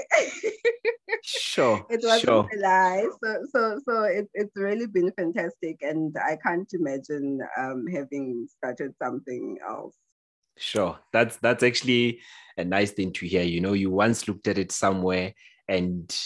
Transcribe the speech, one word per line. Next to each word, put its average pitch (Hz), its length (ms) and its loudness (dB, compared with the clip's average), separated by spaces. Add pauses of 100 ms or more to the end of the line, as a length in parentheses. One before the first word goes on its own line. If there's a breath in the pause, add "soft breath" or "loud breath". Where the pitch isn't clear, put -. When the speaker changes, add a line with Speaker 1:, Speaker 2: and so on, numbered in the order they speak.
Speaker 1:
<laughs> 453 1200 -2
Speaker 2:
Sure, 120 680 0
Speaker 1:
It 233 140 -2
wasn't 226 240 4
Speaker 2:
sure. 220 280 6
Speaker 1:
a 208 40 -6
lie. 190 500 4 (140)
So, 220 140 -2 (140)
so, 226 380 0
so 226 140 2
it, 208 320 0
it's 202 200 -4
really 208 320 -2
been 185 260 2
fantastic, 170 680 -4
and 156 380 -2
I 151 180 -2
can't 175 380 -2
imagine, 139 680 -4 (160)
um, 127 340 -4
having 135 560 -6 (120)
started 135 440 -8
something 123 640 -8
else. - 280 -10 (640)
Speaker 2:
Sure. 92 400 -2 (160)
That's, 117 240 4
that's 120 240 2
actually 120 580 2 (380 loud breath)
a 87 60 -2
nice 98 260 2
thing 95 240 -2
to 90 120 -6
hear. 90 160 2
You 87 200 0
know, 98 100 2
you 98 180 2
once 107 380 2
looked 98 200 -4
at 98 100 2
it 92 120 -2
somewhere, 92 640 0 (340 soft breath)
and 90 480 -2 (120)